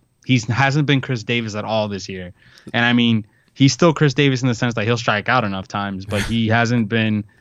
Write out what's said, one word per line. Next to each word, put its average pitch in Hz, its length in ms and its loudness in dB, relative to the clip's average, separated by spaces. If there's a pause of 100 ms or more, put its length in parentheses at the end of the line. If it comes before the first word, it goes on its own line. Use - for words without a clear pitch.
(260)
he 127 140 2
hasn't 135 480 0
been 135 140 2
Chris 120 220 -6
Davis 117 300 -4
at 104 120 -6
all 107 220 0
this 98 220 -8
year. 92 240 -12 (400)
And 117 100 2
I 120 100 2
mean, 117 340 2 (260)
he's 135 200 4
still 170 200 4
Chris 143 200 2
Davis 135 280 2
in 131 60 0
the 120 80 0
sense 120 200 -2
that 107 100 -2
he'll 117 120 0
strike 110 300 -2
out 120 160 2
enough 98 240 -6
times, 101 380 -8
but 104 180 -4
he 113 240 -2
<laughs> - 20 0
hasn't 117 380 0
been 110 380 -2 (160)